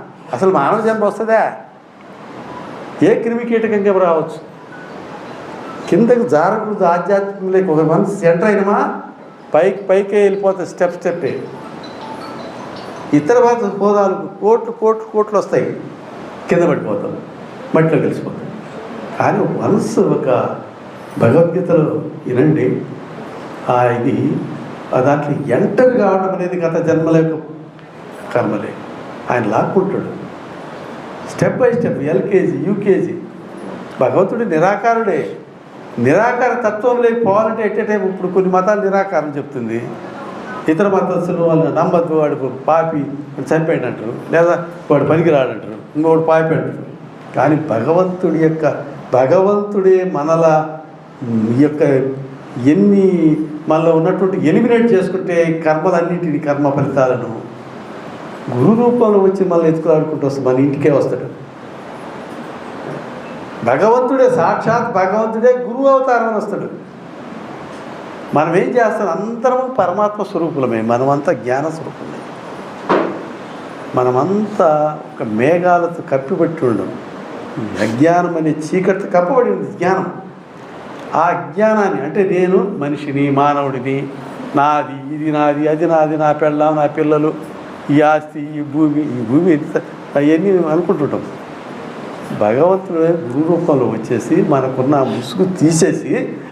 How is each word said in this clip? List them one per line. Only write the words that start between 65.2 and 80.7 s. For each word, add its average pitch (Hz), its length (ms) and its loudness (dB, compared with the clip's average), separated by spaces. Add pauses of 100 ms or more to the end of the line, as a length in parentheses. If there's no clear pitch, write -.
గురువు 247 340 -2
అవతారం 247 500 2
వస్తాడు. - 320 -4 (1700)
మనం 160 220 2
ఏం - 120 2
చేస్తాం? 220 400 2
అందరము 233 680 -2
పరమాత్మ 202 440 0
స్వరూపులమే, 139 580 -2
మనమంతా 135 520 0
జ్ఞాన 127 360 -4
స్వరూపులమే. - 500 -12 (1800)
మనమంతా 151 1040 2 (160)
ఒక - 80 -10
మేఘాలతో 165 800 2 (100)
కప్పిపెట్టి 151 540 0
ఉండం. 98 260 0 (880)
అజ్ఞానం 165 560 2
అనే 160 140 0
చీకటితో 180 680 0
కప్పబడి 214 300 2
ఉంది - 200 -4
జ్ఞానం. 180 420 -2 (1040)